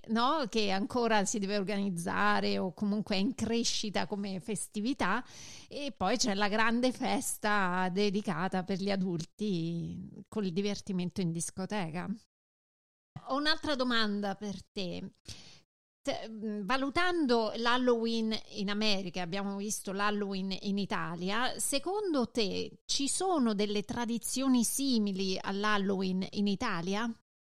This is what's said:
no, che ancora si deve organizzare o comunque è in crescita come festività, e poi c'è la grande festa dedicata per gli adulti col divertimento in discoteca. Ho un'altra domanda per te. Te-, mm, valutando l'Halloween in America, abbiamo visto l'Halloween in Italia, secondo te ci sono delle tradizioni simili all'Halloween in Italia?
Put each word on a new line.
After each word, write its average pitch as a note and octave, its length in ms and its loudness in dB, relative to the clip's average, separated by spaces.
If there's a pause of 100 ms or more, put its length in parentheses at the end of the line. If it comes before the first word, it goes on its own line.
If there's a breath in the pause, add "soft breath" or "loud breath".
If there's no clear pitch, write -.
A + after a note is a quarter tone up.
no, B3 420 2
che G#3 220 2
ancora A3 520 2
si G#3 140 -2
deve G3+ 200 0
organizzare G3+ 1000 0
o F#3+ 160 -2
comunque G#3 420 0
è F#3+ 40 2
in G#3+ 160 2
crescita A3 720 0
come G3 320 -4
festività, A3 840 -2 (460 loud breath)
e C#4 260 -6
poi G3+ 220 2
c'è G#3+ 160 2
la G3+ 140 2
grande A#3 440 2
festa G3 1000 0
dedicata F#3+ 720 0
per F#3+ 160 -4
gli G3 100 -2
adulti F3 1400 -2
col G3+ 220 -2
divertimento F#3+ 720 -2
in E3+ 100 2
discoteca. F3 760 -4 (1200)
Ho C4 80 -2
un'altra D4+ 400 2
domanda G#3+ 580 2
per G3+ 220 -8 (160)
te. F3+ 400 -6 (920 loud breath)
Te-, A#3+ 240 -4
mm, G#3+ 380 -6
valutando C4+ 920 2
l'Halloween A#3 760 2 (240)
in G3+ 140 -2
America, G3 500 2
abbiamo G3 360 -4
visto G3+ 360 -4
l'Halloween G3+ 580 0 (100)
in G3+ 180 0
Italia, F3+ 720 -2 (100)
secondo D#4+ 720 0
te F#3 560 -2
ci F3+ 200 0
sono D4+ 460 2
delle G#3 300 0
tradizioni A#3+ 800 2
simili G3+ 760 2
all'Halloween G3 920 0
in G3+ 160 0
Italia? G3 580 0 (420)